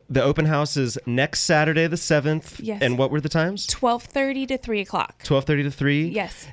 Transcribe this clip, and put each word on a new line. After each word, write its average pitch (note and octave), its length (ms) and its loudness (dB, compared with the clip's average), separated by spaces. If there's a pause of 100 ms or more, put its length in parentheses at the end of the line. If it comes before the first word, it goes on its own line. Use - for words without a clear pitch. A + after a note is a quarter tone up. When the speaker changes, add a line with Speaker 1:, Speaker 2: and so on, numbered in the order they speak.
Speaker 1:
the C3 140 2
open D3+ 220 2
house D3+ 320 0
is A#2+ 280 0
next B2+ 360 0
Saturday D#3 440 4
the D#3 120 -2
seventh. D3+ 640 0
Speaker 2:
Yes. A3 220 -6
Speaker 1:
And B2 160 2
what C3+ 140 2
were D3+ 100 0
the D3+ 80 -4
times? F3 380 -2
Speaker 2:
Twelve A#3+ 360 0
thirty C4+ 440 -2
to C4 100 -2
three A3 240 -4
o'clock. - 420 -6
Speaker 1:
Twelve C3+ 220 2
thirty D3 160 0
to C#3+ 100 -2
three? C#3+ 360 0
Speaker 2:
Yes. F#3+ 460 -6